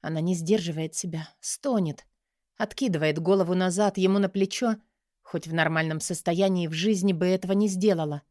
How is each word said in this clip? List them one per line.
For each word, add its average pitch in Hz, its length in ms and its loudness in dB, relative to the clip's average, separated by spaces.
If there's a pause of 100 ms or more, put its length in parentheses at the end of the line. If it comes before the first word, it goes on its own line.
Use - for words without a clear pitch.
Она 156 180 -4
не 175 140 0
сдерживает 165 600 -2
себя, 160 340 -8 (120)
стонет, 196 640 -4 (500)
откидывает 165 640 0
голову 180 360 2
назад 185 420 2
ему 190 220 2
на 196 100 2
плечо, 196 480 0 (460)
хоть - 240 -8
в 160 80 -8
нормальном 160 460 0
состоянии 180 680 0
в 156 60 -4
жизни 190 400 2
бы 170 140 0
этого 185 260 0
не 208 160 2
сделала. 175 640 0